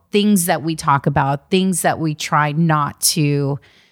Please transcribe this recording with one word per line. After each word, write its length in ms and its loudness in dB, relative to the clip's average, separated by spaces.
things 360 2
that 160 0
we 140 -4
talk 300 0
about, 440 -2
things 320 0
that 160 0
we 160 -4
try 380 -2
not 480 0
to 580 -2